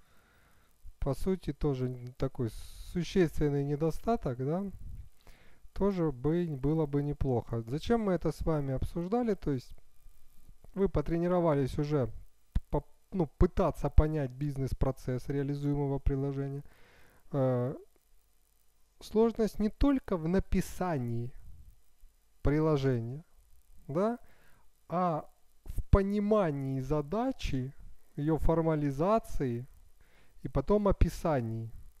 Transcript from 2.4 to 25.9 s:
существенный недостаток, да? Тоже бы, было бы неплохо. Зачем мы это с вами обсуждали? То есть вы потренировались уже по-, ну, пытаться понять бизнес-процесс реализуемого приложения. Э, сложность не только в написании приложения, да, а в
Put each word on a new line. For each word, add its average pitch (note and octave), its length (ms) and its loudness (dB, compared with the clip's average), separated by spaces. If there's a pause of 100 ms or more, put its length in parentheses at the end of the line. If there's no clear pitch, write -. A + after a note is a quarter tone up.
существенный D3+ 720 2
недостаток, D3 760 0
да? E3+ 320 -2 (1040)
Тоже F#3 400 0
бы, D3+ 360 0
было D3+ 380 0
бы C#3+ 160 0
неплохо. B2+ 600 -2
Зачем D#3+ 400 0
мы G3 100 2
это E3 200 0
с - 100 -10
вами C#3+ 320 0
обсуждали? G3 600 -2
То - 160 -4
есть C3 260 -4 (1000)
вы G3 140 2
потренировались E3 880 2
уже D3 340 0 (580)
по-, - 160 0 (260)
ну, F3+ 140 0
пытаться E3+ 640 2
понять D#3 400 4
бизнес-процесс C3 1000 -2
реализуемого C#3+ 680 0
приложения. C#3 640 -2 (680)
Э, C3 420 2 (1300)
сложность A3 580 0
не G#3+ 100 0
только C4+ 480 2
в D#3 120 -4
написании D3+ 1040 0 (1120)
приложения, C#3 840 2 (640)
да, G3+ 300 0 (680)
а E3+ 400 -2 (360)
в - 260 -4